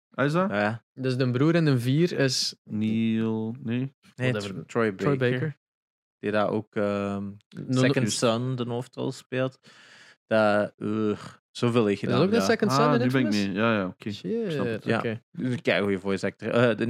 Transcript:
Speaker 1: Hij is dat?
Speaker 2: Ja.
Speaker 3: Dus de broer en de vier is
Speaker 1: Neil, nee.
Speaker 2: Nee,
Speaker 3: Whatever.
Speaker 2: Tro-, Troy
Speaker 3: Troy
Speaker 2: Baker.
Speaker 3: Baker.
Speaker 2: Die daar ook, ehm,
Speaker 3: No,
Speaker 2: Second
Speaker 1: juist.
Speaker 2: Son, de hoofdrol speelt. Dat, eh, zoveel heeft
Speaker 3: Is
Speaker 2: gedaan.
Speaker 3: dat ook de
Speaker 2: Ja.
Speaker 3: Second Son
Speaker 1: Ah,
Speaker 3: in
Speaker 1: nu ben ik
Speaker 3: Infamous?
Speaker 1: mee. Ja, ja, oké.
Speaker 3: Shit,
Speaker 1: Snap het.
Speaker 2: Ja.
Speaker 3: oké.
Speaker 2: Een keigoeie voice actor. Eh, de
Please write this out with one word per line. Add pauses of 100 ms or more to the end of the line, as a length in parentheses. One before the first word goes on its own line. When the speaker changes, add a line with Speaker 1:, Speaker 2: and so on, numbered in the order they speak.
(160)
Speaker 1:
Hij
is
dat?
Speaker 2:
Ja. (100)
Speaker 3:
Dus
de
broer
en
de
vier
is
Speaker 1:
Neil,
nee. (220)
Speaker 2:
Nee,
Speaker 3:
Whatever.
Speaker 2:
Tro-,
Troy
Speaker 3:
Troy
Speaker 2:
Baker.
Speaker 3:
Baker. (640)
Speaker 2:
Die
daar
ook,
ehm, (440)
Speaker 3:
No,
Speaker 2:
Second
Speaker 1:
juist.
Speaker 2:
Son,
de
hoofdrol
speelt. (680)
Dat,
eh, (340)
zoveel
heeft
Speaker 3:
Is
Speaker 2:
gedaan.
Speaker 3:
dat
ook
de
Speaker 2:
Ja.
Speaker 3:
Second
Son
Speaker 1:
Ah,
Speaker 3:
in
Speaker 1:
nu
ben
ik
Speaker 3:
Infamous?
Speaker 1:
mee.
Ja,
ja,
oké.
Speaker 3:
Shit,
Speaker 1:
Snap
het.
Speaker 2:
Ja.
Speaker 3:
oké. (100)
Speaker 2:
Een
keigoeie
voice
actor.
Eh,
de